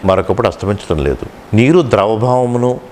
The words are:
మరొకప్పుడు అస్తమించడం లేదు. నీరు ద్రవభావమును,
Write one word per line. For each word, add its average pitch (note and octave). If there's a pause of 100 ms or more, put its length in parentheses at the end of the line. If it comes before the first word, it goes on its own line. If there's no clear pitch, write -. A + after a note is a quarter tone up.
మరొకప్పుడు F#2+
అస్తమించడం F2+
లేదు. -
నీరు D3+
ద్రవభావమును, A#2+ (120)